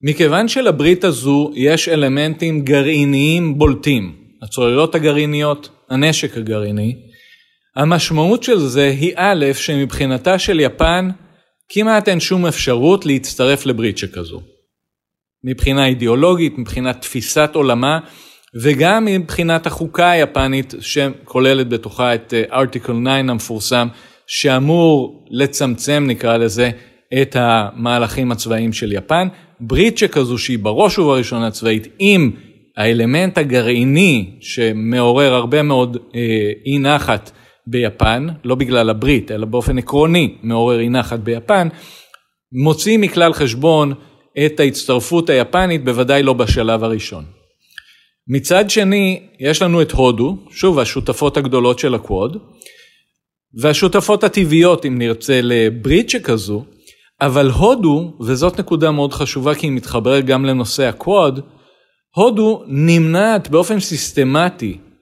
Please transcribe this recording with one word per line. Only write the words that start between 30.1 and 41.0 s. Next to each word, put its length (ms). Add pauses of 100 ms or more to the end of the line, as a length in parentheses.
שהיא 200
בראש 400
ובראשונה 520
צבאית, 380 (100)
עם 320 (460)
האלמנט 600
הגרעיני 920 (100)
שמעורר 960
הרבה 280
מאוד, 340 (180)
אה, 380 (140)
אי 120
נחת 520 (360)
ביפן, 600 (180)
לא 100
בגלל 360
הברית, 400
אלא 160
באופן 320
עקרוני 640
מעורר 380
אי 80
נחת 300